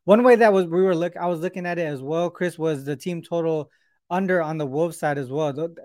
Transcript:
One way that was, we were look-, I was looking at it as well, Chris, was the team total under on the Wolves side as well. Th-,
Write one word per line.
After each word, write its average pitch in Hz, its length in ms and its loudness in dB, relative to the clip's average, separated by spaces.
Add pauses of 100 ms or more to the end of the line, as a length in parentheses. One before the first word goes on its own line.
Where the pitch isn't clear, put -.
One 214 180 6
way 247 140 8
that 220 160 6
was, 190 140 2
we 170 160 0
were 190 120 4
look-, 170 220 -2
I 175 120 -4
was 170 120 -2
looking 180 240 -6
at 175 140 -4
it 170 80 -2
as 143 160 -6
well, 160 260 -2
Chris, 170 300 -6
was 151 260 -2
the 143 120 -6
team 170 260 -8
total 160 480 -4 (400)
under 185 320 0
on 156 160 -6
the 151 80 -4
Wolves 156 320 -4
side 147 180 -2
as 135 140 -6
well. 147 240 -2
Th-, 160 160 -6 (140)